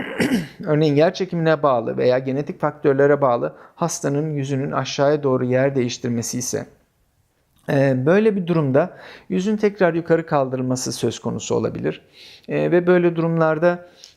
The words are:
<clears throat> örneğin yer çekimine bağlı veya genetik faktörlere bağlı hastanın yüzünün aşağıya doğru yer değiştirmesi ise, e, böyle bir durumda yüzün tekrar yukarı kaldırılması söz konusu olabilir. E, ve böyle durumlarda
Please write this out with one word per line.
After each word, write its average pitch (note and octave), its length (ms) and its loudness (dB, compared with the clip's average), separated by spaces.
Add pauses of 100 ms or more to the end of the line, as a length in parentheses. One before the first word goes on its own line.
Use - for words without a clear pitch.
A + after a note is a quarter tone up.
(240)
<clears throat> A3 400 -2
örneğin D3+ 320 2
yer E3 180 4
çekimine D#3+ 500 0
bağlı B2+ 340 0
veya B2+ 220 2
genetik C3+ 400 -6
faktörlere C#3+ 640 2
bağlı B2+ 340 0 (200)
hastanın D3+ 580 -4
yüzünün C3+ 380 -4
aşağıya C#3 520 0
doğru B2+ 220 0
yer C3 300 2
değiştirmesi A#2+ 640 -4
ise, A#2 280 -6 (1040)
e, C3+ 360 2
böyle G#3 300 4
bir F3+ 120 -4
durumda D#3+ 500 0 (320)
yüzün F#3+ 280 0
tekrar G3+ 360 0
yukarı E3 320 0
kaldırılması B2+ 640 -2
söz A#2 280 -4
konusu A#2 360 -4
olabilir. - 460 -4 (460)
E, D3+ 240 -2
ve F3 160 2
böyle F3 280 2
durumlarda E3 720 0 (320)